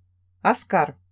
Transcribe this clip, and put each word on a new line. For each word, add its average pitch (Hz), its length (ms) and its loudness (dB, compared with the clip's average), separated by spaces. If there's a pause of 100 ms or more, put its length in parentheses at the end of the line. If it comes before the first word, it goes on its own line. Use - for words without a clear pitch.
(420)
Оскар. - 540 0 (160)